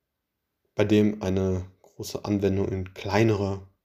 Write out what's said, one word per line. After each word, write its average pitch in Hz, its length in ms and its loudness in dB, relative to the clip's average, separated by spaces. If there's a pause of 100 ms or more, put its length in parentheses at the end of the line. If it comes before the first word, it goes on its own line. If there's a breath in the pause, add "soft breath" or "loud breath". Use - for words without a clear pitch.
(760)
bei 107 100 4
dem 104 380 4
eine 95 420 -2 (160)
große - 420 -14
Anwendung 98 460 0
in 92 240 -8
kleinere, 101 760 0 (180)